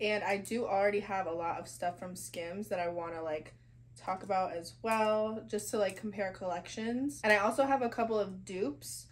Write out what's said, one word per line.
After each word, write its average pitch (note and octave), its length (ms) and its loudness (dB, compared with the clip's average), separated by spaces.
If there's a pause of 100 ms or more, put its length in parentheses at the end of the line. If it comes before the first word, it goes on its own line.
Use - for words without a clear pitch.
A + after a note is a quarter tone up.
And G#3 220 2
I G3+ 140 2
do A3+ 300 -2
already G3+ 340 4
have F#3+ 260 -2
a E3 60 -2
lot E3+ 260 -2
of F3 100 -10
stuff F3 300 -4
from F3+ 180 -10
Skims F3+ 520 -8
that F#3 120 -2
I F3 80 0
wanna, E3+ 340 -4
like, D#3 320 -4 (440)
talk F#3+ 240 -4
about F#3+ 300 0
as E3+ 280 -8
well, A3 680 2
just - 240 -4
to, A#3+ 60 0
like, G3 240 2
compare G3+ 320 -4
collections. A3 920 -4
And G#3+ 100 8
I G#3 60 10
also A#3 260 4
have C4+ 180 4
a A#3 60 4
couple A3+ 300 0
of F#3+ 260 -2
dupes, G#3 680 -6